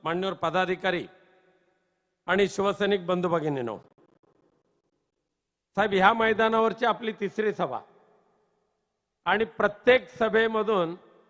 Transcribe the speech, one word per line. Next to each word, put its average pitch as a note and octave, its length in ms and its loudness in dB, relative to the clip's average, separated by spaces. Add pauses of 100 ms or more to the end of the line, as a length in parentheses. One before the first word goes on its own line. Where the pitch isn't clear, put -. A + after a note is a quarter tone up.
मान्यवर F3+ 280 -2
पदाधिकारी F3+ 720 -2 (1200)
आणि F#3+ 220 2
शिवसैनिक G3 580 -2
बंधू F3+ 220 -2
भगिनींनो, C#3+ 500 -4 (2000)
साहेब, G3+ 160 0
ह्या G3 200 6
मैदानावरची A3+ 720 2
आपली A3+ 260 -2
तिसरी G#3 400 -4
सभा C3 260 -4 (1500)
आणि G3+ 200 2
प्रत्येक A#3 640 2 (100)
सभेमधून G#3+ 760 0 (340)